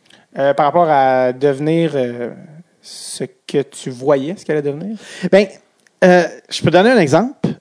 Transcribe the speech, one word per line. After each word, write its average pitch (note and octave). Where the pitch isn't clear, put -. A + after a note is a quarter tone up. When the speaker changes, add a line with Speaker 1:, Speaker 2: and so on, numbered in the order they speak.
Speaker 1:
Euh, C#3
par D#3
rapport D#3+
à C3
devenir, D3
euh, A#2+
ce -
que C#3+
tu -
voyais, C#3
ce -
qu'elle D3+
allait C#3+
devenir ? F#3
Speaker 2:
Ben, G3
euh, F3+
je -
peux F3
donner F#3
un B3+
exemple, F3